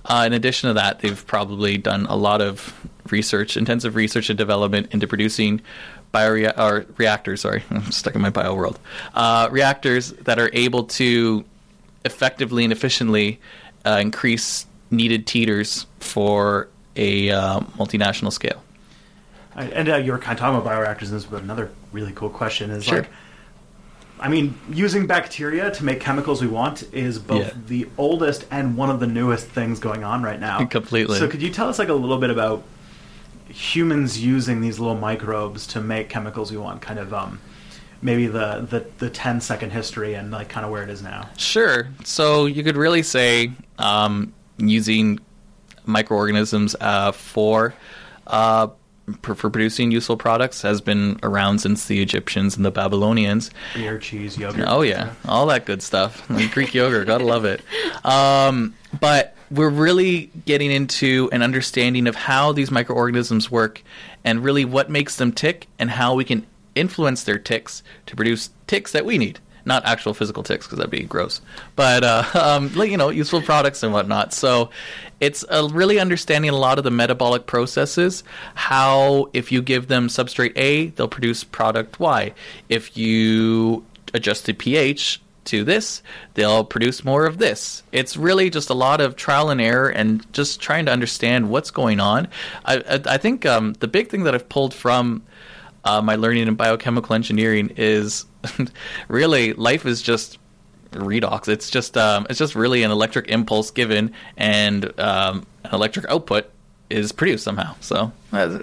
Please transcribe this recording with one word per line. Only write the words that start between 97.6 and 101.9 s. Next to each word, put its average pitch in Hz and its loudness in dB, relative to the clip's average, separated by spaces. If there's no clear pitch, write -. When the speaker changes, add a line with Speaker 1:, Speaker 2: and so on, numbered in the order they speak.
Speaker 1:
is 107 0
<laughs> 127 -4
really 127 2
life 123 0
is 117 -2
just - -2
redox. 101 -2
It's 107 -2
just, - -2